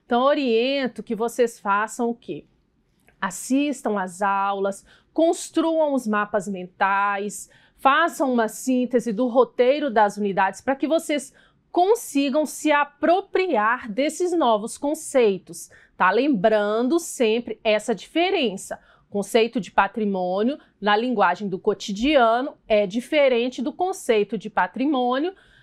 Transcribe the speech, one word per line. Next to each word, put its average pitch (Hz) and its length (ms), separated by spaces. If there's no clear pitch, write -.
Então, 240 200
oriento 262 800
que 233 100
vocês 233 460
façam 214 500
o 233 60
quê? 156 300
Assistam 247 800
às 185 240
aulas, 196 600
construam 320 720
os 247 140
mapas 208 400
mentais, 196 1000
façam 302 540
uma 226 160
síntese 247 640
do 240 160
roteiro 254 640
das 208 260
unidades 196 460
para 269 160
que 277 100
vocês 311 460
consigam 285 760
se - 260
apropriar 285 1200
desses 311 400
novos 233 460
conceitos, 247 920
tá? 185 120
Lembrando 220 880
sempre 233 640
essa 214 300
diferença. 311 840
O - 20
conceito 226 480
de - 120
patrimônio 196 840
na 208 160
linguagem 202 540
do 180 100
cotidiano 233 920
é 208 220
diferente 254 720
do 262 120
conceito 240 640
de 214 120
patrimônio 262 840